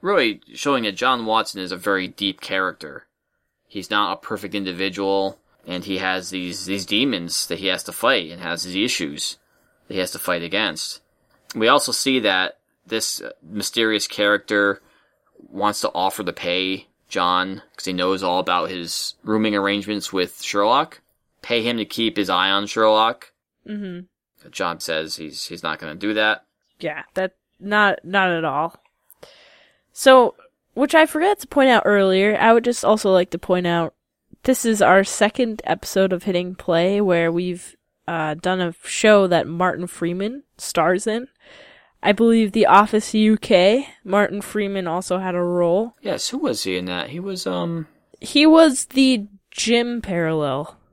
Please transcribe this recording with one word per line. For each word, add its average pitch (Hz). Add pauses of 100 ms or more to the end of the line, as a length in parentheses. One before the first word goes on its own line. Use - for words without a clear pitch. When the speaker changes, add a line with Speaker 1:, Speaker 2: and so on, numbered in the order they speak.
Speaker 1:
Really 151 (120)
showing 135
that 104
John 123
Watson 110
is 92
a 92
very 92
deep 95
character. 92 (640)
He's 95
not 104
a -
perfect 104
individual, 98 (260)
and 87
he 95
has 92
these, 90
these 95
demons 101
that 82
he 95
has 90
to -
fight 87
and 87
has 85
these 92
issues 76 (480)
that -
he 95
has 90
to -
fight 87
against. 87 (540)
We 113
also 135
see 131
that 95 (300)
this, -
uh, - (120)
mysterious 104
character 101 (560)
wants 101
to -
offer 92
to 87
pay 92 (200)
John, 90 (140)
'cause -
he 92
knows 90
all 90
about 87
his 87 (100)
rooming 110
arrangements 101
with 92
Sherlock, 117 (420)
pay 120
him 120
to 107
keep 113
his 98
eye 92
on 101
Sherlock. 110 (340)
Speaker 2:
Mm-hmm. 190 (360)
Speaker 1:
But -
John 85
says 80
he's, 76
he's 87
not 78
gonna 76
do 104
that. 107 (360)
Speaker 2:
Yeah, 151 (100)
that, 185 (240)
not, 202
not 190
at 165
all. 151 (1160)
So, 262 (400)
which 277
I 320
forgot 359
to -
point 269
out 233
earlier, 196
I 226
would 233
just 240
also 214
like 185
to -
point 180
out, 170 (500)
this 254
is 220
our 190
second 220
episode 190
of 180
Hitting 180
Play 180
where 170
we've, 175 (320)
uh, 160
done 185
a 175 (100)
show 208
that 175
Martin 175
Freeman 196 (140)
stars -
in. 233 (720)
I 208
believe 226
The 220
Office 208
U 214
K, 208 (160)
Martin 202
Freeman 196
also 180
had 185
a 175
role. 175
Speaker 1:
Yes, -
who 254
was 254
he 92
in 90
that? 90
He 151
was, 185
um, 170 (320)
Speaker 2:
He 294
was 320
the 254 (240)
Jim 240
parallel. 160 (140)